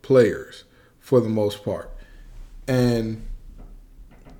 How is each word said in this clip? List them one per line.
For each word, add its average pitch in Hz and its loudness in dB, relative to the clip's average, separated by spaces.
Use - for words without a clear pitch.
players - 4
for 127 4
the 110 -2
most 107 -2
part. 92 -8
And 117 0